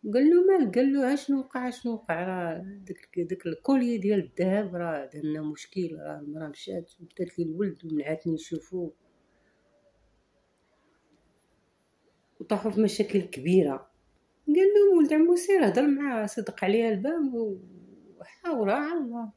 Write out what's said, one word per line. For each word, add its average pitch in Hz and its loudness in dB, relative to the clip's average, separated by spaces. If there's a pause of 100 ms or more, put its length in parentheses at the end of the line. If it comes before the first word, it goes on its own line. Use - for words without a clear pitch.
(140)
قال 277 6
له: 349 6
"مالك؟" 294 4
قال 269 2
له: 269 2
"ها 294 2
شنو 277 -2
وقع، 254 -8
شنو 240 -8
وقع؟ 175 -6
راه 180 -6
داك، 190 -14
داك 175 -6
الكولي 240 0
ديال 196 2
الذهب 185 -2
راه 165 -6
درنا 151 -8
مشكل، 156 -8
راه 151 -12
المراه 151 -12
مشات 175 -12 (100)
وبدات 175 -10
لي 170 -2
الولد 175 -6
ومنعتني 156 -4
نشوفو." 165 -8 (3500)
وطاحوا 214 -2
في 202 0
مشاكل 202 2
كبيره. 151 0 (560)
قال 349 6
له 403 8
ولد 311 4
عمو: 330 6
"سير 349 4
هضر 240 2
معاه، 269 0
صدق - -6
عليها 226 2
الباب 269 -2 (880)
وحاورها 233 -2
على 311 -4
الله." 233 -8